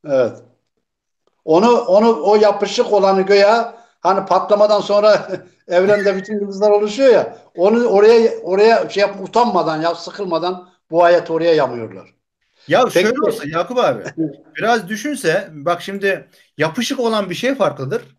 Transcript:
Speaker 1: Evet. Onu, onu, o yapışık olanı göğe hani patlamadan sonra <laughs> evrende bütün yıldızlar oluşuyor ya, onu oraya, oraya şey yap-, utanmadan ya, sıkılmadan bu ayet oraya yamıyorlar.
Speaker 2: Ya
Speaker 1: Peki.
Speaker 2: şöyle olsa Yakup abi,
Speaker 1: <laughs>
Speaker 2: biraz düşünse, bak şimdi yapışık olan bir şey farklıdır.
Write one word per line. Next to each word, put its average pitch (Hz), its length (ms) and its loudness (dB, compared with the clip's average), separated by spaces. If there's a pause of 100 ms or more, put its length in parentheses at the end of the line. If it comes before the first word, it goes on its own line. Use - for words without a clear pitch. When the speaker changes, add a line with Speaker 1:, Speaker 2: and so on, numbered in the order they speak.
Speaker 1:
Evet. 131 260 0 (1120)
Onu, 202 260 4 (100)
onu, 214 400 2
o 202 140 2
yapışık 208 580 0
olanı 190 280 2
göğe 202 340 4 (460)
hani 190 240 -2
patlamadan 208 560 0
sonra 208 460 2 (220)
<laughs> - 180 -20
evrende 196 480 2
bütün 202 240 -6
yıldızlar 202 320 0
oluşuyor 214 420 2
ya, 139 240 0 (180)
onu 220 300 2
oraya, 220 460 4 (120)
oraya 196 460 2
şey 196 120 -4
yap-, 196 200 -4
utanmadan 185 600 -2
ya, 165 140 -2
sıkılmadan 180 760 -8 (220)
bu 165 120 2
ayet 170 280 4
oraya 165 220 0
yamıyorlar. 117 600 -4 (540)
Speaker 2:
Ya 196 160 2
Speaker 1:
Peki. 220 100 -2 (140)
Speaker 2:
şöyle 262 140 -2
olsa 170 260 -4
Yakup 175 300 -4
abi, 139 260 -2 (140)
Speaker 1:
<laughs> 151 380 -10
Speaker 2:
biraz 202 340 -2
düşünse, 208 640 -4
bak 165 280 -6
şimdi 196 480 -6 (280)
yapışık 226 420 -4
olan 214 300 -2
bir 175 60 -6
şey 262 200 -2
farklıdır. 151 460 -4 (180)